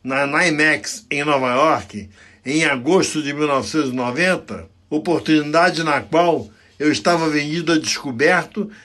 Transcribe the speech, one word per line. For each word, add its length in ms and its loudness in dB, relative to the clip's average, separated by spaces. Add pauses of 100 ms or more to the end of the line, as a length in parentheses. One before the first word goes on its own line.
na 220 -2
NYMEX, 840 0
em 120 -4
Nova 280 0
York, 580 0 (340)
em 220 0
agosto 560 2
de 120 -6
mil 120 0
novecentos 460 0
e 40 -6
noventa, 720 -2 (220)
oportunidade 960 0
na 180 0
qual 480 0 (300)
eu 120 2
estava 380 0
vendido 420 -2
a 60 2
descoberto 960 -2 (140)